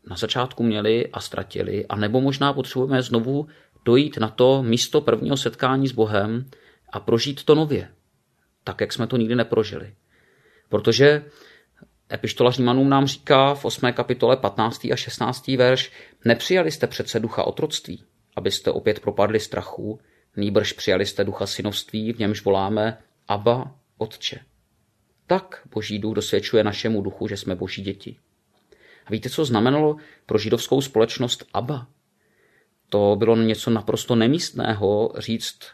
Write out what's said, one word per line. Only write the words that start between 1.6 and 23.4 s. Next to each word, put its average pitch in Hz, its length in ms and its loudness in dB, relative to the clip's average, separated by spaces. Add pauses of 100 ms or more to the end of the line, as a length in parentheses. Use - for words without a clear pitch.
anebo 107 360 0
možná 139 320 0
potřebujeme 131 480 -2
znovu 123 460 -2 (380)
dojít 139 320 4
na 110 120 0
to 131 340 4
místo 117 380 2
prvního 135 360 0
setkání 135 500 0
s 127 40 -2
Bohem 110 540 0 (440)
a 107 100 -10
prožít 127 440 0
to 151 120 6
nově, 147 360 0 (720)
tak, - 180 -8
jak 104 120 -2
jsme 117 140 -2
to 127 100 -2
nikdy 113 180 0
neprožili. 110 600 -2 (760)
Protože 135 560 4 (840)
epištola 123 400 0
Římanům 127 380 2
nám 139 180 4
říká 135 460 4
v 143 120 -6
osmé 123 280 -2
kapitole 123 440 2
patnáctý 113 560 -2
a - 20 2
šestnáctý 123 600 -4
verš: 127 340 2 (340)
„Nepřijali 160 460 2
jste - 160 -2
přece - 320 -6
ducha 110 240 -4
otroctví, - 600 -6 (320)
abyste 98 360 -2
opět - 280 -2
propadli 104 400 0
strachu, - 600 -8 (360)
nýbrž 101 380 0
přijali 98 320 0
jste 101 180 -4
ducha 98 220 -4
synovství, 107 680 -6
v 113 60 -10
němž 104 240 -2
voláme: 104 540 2 (300)
Abba, 120 480 0 (220)